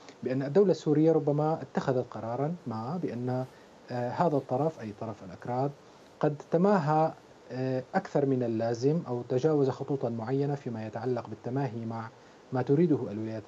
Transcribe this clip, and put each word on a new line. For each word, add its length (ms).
بأن 200
الدولة 280
السورية 420
ربما 500
اتخذت 480
قرارًا 440
ما 360
بأن، 420
آه، 200
هذا 260
الطرف 440
أي 200
طرف 240
الأكراد 460
قد 160
تماهى، 600
آه، 320
أكثر 320
من 160
اللازم 640
أو 200
تجاوز 420
خطوطًا 380
معينة 460
فيما 320
يتعلق 420
بالتماهي 580
مع 220
ما 100
تريده 360
الولايات 380